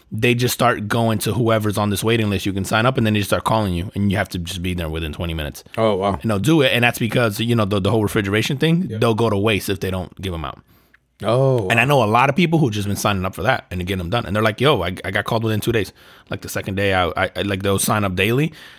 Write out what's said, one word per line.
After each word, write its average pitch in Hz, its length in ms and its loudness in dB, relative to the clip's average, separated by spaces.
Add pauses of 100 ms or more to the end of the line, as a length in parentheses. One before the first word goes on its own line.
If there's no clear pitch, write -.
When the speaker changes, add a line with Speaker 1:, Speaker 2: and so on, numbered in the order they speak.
(120)
Speaker 1:
They 120 240 2
just 123 180 0
start 120 340 0
going 113 320 0
to 107 140 -2
whoever's 107 440 0
on 104 120 0
this 101 140 -2
waiting 110 260 2
list. 98 160 -2
You 98 80 -2
can 95 100 -4
sign 110 220 0
up, 131 120 0
and 117 80 2
then 107 80 2
they 104 60 2
just 98 100 -2
start 90 140 0
calling 107 300 0
you, 85 200 -4
and 101 180 0
you 92 60 2
have 98 120 0
to 92 100 -4
just 87 240 -8
be 92 100 -2
there 85 160 -4
within 80 220 -4
twenty 85 220 -4
minutes. 73 300 -6 (140)
Speaker 2:
Oh, 110 180 2
wow. 98 260 0
Speaker 1:
And 113 100 0
they'll 101 80 0
do 143 220 4
it, 131 100 4
and 120 120 2
that's 120 160 2
because, 117 400 0
you 117 160 0
know, 110 100 2
the, 98 140 0
the 95 120 0
whole 110 120 2
refrigeration 107 540 0
thing, 165 320 2
Speaker 2:
Yep. 107 120 -4
Speaker 1:
they'll 117 140 2
go 113 140 2
to 104 80 0
waste 101 320 0
if 95 100 -4
they 95 120 -4
don't 92 300 -8
give 92 120 -6
'em 82 120 -6
out. - 140 -12 (640)
Speaker 2:
Oh, 123 460 2
Speaker 1:
And 113 100 2
I 117 40 4
Speaker 2:
wow. 131 40 0
Speaker 1:
know 139 160 4
a 104 80 2
lot 123 180 4
of 135 60 -2
people 170 240 2
who've 127 140 2
just 101 140 -4
been 101 100 -2
signing 98 280 0
up 92 80 -6
for - 100 -10
that 120 280 0
and 92 160 -4
getting 95 120 -2
them 85 100 -6
done. 117 160 -4
And 95 100 -4
they're 107 80 2
like, 110 180 -2
"Yo, 123 220 2
I, 90 200 -6
I 92 80 -6
got 101 140 -2
called 113 180 -2
within 110 160 0
two 117 120 -2
days." 110 200 -2 (380)
Like, - 120 -8
the - 80 -12
second 98 260 -6
day, 98 180 0
I, 92 160 2
I, 95 260 -2
I, 92 60 -4
like, 98 220 -2
they'll 98 160 2
sign 107 240 0
up 92 120 -2
daily. 120 380 0 (260)